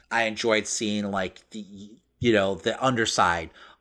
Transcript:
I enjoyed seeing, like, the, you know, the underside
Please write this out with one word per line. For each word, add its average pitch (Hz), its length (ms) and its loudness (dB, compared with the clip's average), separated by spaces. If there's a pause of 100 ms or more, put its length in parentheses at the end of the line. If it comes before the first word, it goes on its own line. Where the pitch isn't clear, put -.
(100)
I 117 140 0
enjoyed 107 420 0
seeing, 104 460 -4
like, 95 380 -6
the, 107 140 -14 (540)
you 117 140 4
know, 98 240 4
the 113 280 -2
underside 98 640 2 (300)